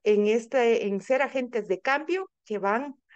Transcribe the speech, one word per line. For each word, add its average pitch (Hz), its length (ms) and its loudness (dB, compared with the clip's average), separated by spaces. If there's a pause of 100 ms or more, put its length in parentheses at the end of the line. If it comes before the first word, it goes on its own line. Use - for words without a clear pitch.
en 208 220 4
este, 233 600 2
en 196 140 -2
ser 262 200 0
agentes 254 460 -4
de 185 140 -2
cambio 311 500 -2 (140)
que 208 120 -6
van 220 380 -2 (200)